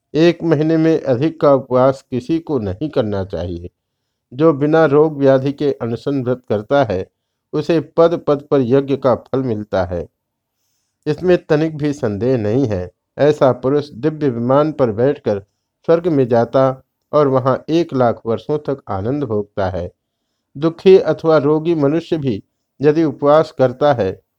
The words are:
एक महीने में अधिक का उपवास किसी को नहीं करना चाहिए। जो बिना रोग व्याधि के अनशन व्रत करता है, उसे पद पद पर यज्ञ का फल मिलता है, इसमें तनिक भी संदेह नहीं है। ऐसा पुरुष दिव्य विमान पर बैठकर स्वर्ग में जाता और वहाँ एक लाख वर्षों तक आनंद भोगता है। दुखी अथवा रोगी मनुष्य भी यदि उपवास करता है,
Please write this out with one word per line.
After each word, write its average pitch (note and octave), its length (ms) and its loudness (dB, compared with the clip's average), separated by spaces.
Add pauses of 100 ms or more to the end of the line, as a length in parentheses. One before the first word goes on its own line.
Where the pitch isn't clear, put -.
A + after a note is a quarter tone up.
(140)
एक E3 300 0
महीने D#3+ 340 0
में D#3+ 240 2
अधिक C#3 400 -2
का D3 120 4
उपवास C3 580 0
किसी C3 280 -4
को D3+ 200 -4
नहीं G#2 300 -6
करना G#2 360 -2
चाहिए। F2 440 -8 (640)
जो D#3 200 2
बिना D3+ 320 2
रोग D3 340 2
व्याधि C3+ 320 2
के C#3 200 -2
अनशन B2 520 -6
व्रत B2 260 -4
करता A2+ 340 0
है, F#2+ 240 -4 (460)
उसे D#3 260 0
पद E3 480 0
पद C#3+ 140 0 (100)
पर C#3+ 100 2
यज्ञ C3+ 360 0
का B2 180 0
फल C3 280 -6
मिलता G#2 420 -4
है, F2 220 -8 (1000)
इसमें F3 380 0
तनिक D#3+ 320 -2
भी D3 160 -2
संदेह A#2+ 440 -2
नहीं A2+ 300 0
है। F2+ 240 -6 (260)
ऐसा D3 340 2
पुरुष C3+ 380 -2
दिव्य D3+ 400 -4
विमान C3 420 0
पर B2+ 200 -2
बैठकर A#2 480 -2 (460)
स्वर्ग E3+ 220 0
में C#3 200 0
जाता B2+ 560 0 (300)
और D3 140 4
वहाँ C3 420 0
एक E3 240 0
लाख B2 320 0
वर्षों A2+ 320 -4
तक D3 320 -8
आनंद A2 340 -6
भोगता G#2 460 -4
है। F2+ 220 -8 (680)
दुखी E3 400 4
अथवा D#3 400 2
रोगी D#3 380 0
मनुष्य D#3+ 420 0
भी C3+ 260 -4 (380)
यदि D3+ 220 2
उपवास D3 480 2
करता C3+ 420 2
है, G2 280 -2 (180)